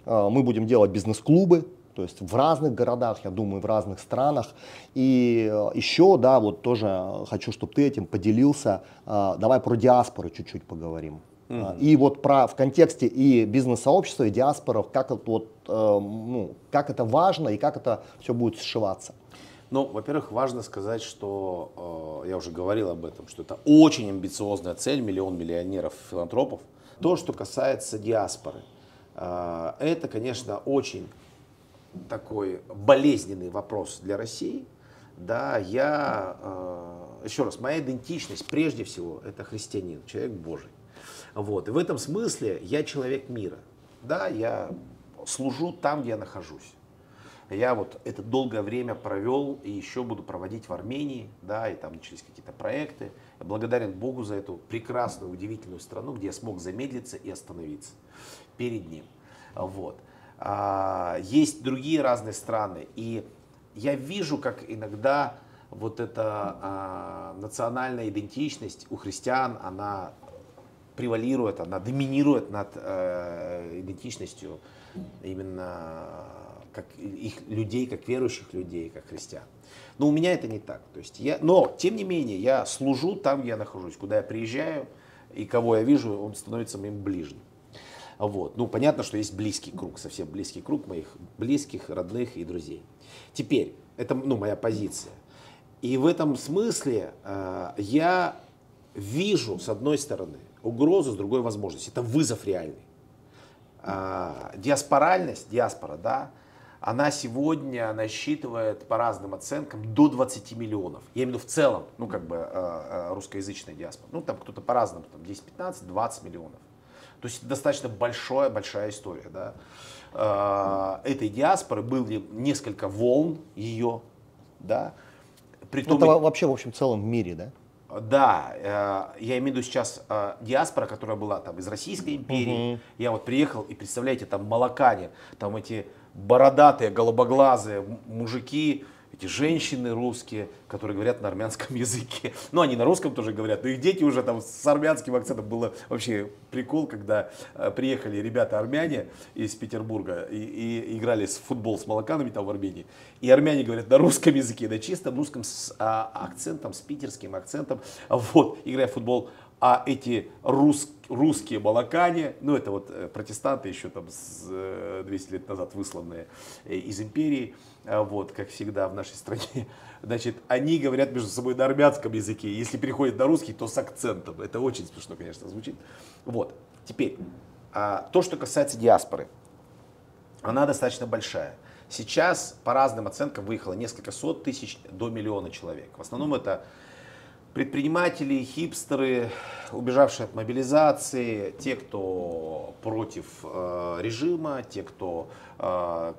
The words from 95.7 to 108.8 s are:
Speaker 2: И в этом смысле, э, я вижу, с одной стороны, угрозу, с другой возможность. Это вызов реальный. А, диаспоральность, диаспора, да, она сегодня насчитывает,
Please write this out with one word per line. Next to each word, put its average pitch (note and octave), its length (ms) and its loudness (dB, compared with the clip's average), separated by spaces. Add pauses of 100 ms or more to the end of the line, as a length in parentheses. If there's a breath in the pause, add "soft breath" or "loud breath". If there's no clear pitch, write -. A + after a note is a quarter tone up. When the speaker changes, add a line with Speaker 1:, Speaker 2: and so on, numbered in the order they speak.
Speaker 2:
И B2+ 160 0
в C3 100 4
этом E3 300 4
смысле, C#3 760 -2 (100)
э, F#2 540 -8
я D#3 580 2 (600)
вижу, A#2 640 -2
с - 80 -8
одной B2+ 300 0
стороны, F2 400 -8 (260)
угрозу, C3+ 480 4
с G2+ 40 -4
другой G2+ 240 0
возможность. G#2 480 -4
Это - 140 -4
вызов A#2 420 0
реальный. F2 380 -4 (960 soft breath)
А, F#2 760 -6
диаспоральность, D#3+ 920 2
диаспора, G2+ 460 -2
да, B2 340 -2 (500 soft breath)
она C#3 320 2
сегодня C3 800 -2
насчитывает, A2 960 -4